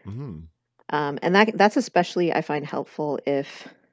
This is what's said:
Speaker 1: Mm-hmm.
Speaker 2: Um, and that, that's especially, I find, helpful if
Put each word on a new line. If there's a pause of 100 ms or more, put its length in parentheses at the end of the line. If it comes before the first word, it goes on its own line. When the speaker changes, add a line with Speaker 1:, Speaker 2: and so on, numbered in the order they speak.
Speaker 1:
Mm-hmm. (500)
Speaker 2:
Um,
and
that,
that's
especially,
I
find,
helpful
if (260)